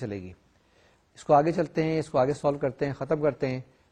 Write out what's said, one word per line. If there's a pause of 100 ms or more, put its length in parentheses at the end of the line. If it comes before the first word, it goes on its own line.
چلے
گی۔ (840)
اس
کو
آگے
چلتے
ہیں،
اس
کو
آگے
سالو
کرتے
ہیں،
ختم
کرتے
ہیں (320)